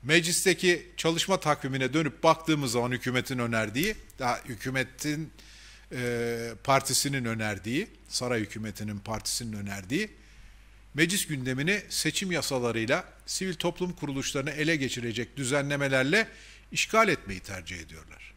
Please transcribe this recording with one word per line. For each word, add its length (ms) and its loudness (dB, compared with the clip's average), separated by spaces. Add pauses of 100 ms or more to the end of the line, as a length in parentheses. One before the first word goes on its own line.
Meclisteki 920 4
çalışma 420 2
takvimine 540 0
dönüp 300 0
baktığımız 480 4
zaman 200 2
hükümetin 480 -2
önerdiği, 560 0 (240)
daha 260 -2
hükümetin, 880 -4 (580)
e, 640 -2 (100)
partisinin 600 4
önerdiği, 640 -2 (220)
saray 300 0
hükümetinin 600 -6
partisinin 580 -6
önerdiği 520 -4 (840)
meclis 340 2
gündemini 640 -2
seçim 420 -2
yasalarıyla 760 0 (200)
sivil 280 -4
toplum 400 -2
kuruluşlarını 580 -4
ele 240 2
geçirecek 640 -4
düzenlemelerle 920 2 (440)
işgal 360 4
etmeyi 320 -2
tercih 400 -10
ediyorlar. 580 -18